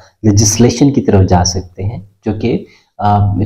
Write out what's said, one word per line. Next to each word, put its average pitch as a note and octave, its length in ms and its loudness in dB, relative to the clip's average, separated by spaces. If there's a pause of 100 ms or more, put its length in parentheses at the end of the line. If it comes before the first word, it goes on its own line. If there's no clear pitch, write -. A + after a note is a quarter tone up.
(260)
legislation A#2 680 2
की A#2+ 100 0
तरफ G2 260 2
जा F2+ 160 2
सकते - 400 -8
हैं, A#2+ 280 -10 (140)
जो G#2+ 80 -4
कि, A#2 320 -4 (340)
अ, G2+ 360 0 (100)